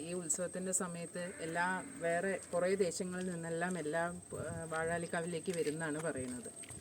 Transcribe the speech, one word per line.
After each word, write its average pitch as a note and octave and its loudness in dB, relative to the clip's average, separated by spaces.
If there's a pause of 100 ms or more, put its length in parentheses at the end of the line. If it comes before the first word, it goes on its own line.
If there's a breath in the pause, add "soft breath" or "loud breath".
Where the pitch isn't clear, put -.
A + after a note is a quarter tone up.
ഈ F3 -2
ഉത്സവത്തിൻ്റെ F3+ 0
സമയത്ത് F3 -2 (160)
എല്ലാ E3 2 (340)
വേറെ F3 2 (140)
കുറേ F3+ 6
ദേശങ്ങളിൽ F3+ 2
നിന്നെല്ലാം E3 0
എല്ലാം, E3 2 (300)
ഏ, - -2 (280)
വാഴാലിക്കാവിലേക്ക് E3+ 0
വരുന്നാണ് D3+ 2 (100)
പറയുന്നത്. B2+ -4 (300)